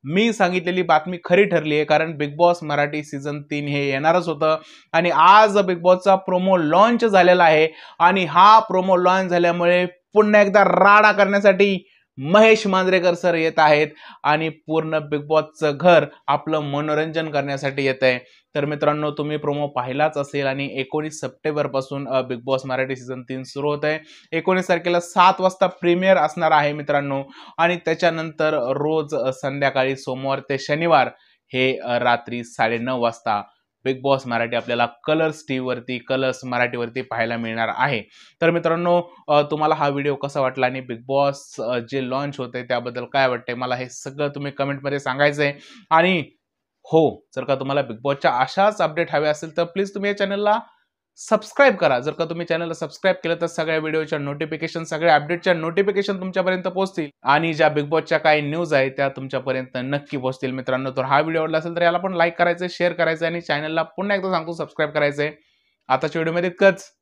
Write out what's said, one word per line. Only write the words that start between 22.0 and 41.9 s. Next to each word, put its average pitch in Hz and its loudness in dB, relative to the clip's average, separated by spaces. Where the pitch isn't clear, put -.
अ, 131 0
Bigg 123 -6
Boss 131 -2
मराठी 131 -4
सीझन 127 -12
तीन 131 -10
सुरू 139 -6
होत 147 -4
आहे. 156 -2
एकोणीस 185 -2
तारखेला 175 0
सात 180 4
वाजता 185 0
प्रीमियर 180 2
असणार 160 0
आहे 147 4
मित्रांनो 143 -2
आणि 170 2
त्याच्यानंतर 160 -2
रोज, 147 -2
अ, 131 -2
संध्याकाळी 135 -2
सोमवार 135 -6
ते 135 -4
शनिवार 151 2
हे, 131 0
अ, 120 -2
रात्री 120 -2
साडेनऊ 117 -4
वाजता 110 -2
Bigg 131 -2
Boss 135 0
मराठी 117 -4
आपल्याला 120 -2
कलर्स 156 -4
टीव्हीवरती, 127 -6
कलर्स 131 -4
मराठीवरती 123 -4
पाहायला 117 -4
मिळणार 113 -4
आहे. 131 -2
तर 170 2
मित्रांनो, 170 0
अ, 147 2
तुम्हाला 151 -2
हा 147 -2
व्हिडिओ 143 -4
कसा 139 -6
वाटला 131 -2
आणि 131 -4
Bigg 123 -12
Boss, 139 -4
अ, 123 -2
जे 123 -6